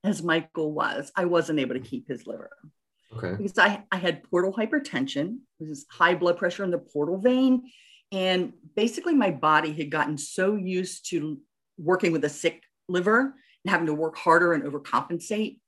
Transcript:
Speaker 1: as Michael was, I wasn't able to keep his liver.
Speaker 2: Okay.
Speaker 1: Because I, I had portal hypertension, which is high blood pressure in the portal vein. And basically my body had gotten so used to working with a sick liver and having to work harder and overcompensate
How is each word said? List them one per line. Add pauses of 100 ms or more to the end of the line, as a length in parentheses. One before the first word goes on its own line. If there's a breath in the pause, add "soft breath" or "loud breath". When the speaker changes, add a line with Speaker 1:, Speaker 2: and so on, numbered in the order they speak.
Speaker 1:
as
Michael
was,
I
wasn't
able
to
keep
his
liver. (680)
Speaker 2:
Okay.
Speaker 1:
Because
I,
I
had
portal
hypertension, (200)
which
is
high
blood
pressure
in
the
portal
vein. (480 loud breath)
And (240)
basically
my
body
had
gotten
so
used
to (360)
working
with
a
sick (260)
liver (300 soft breath)
and
having
to
work
harder
and
overcompensate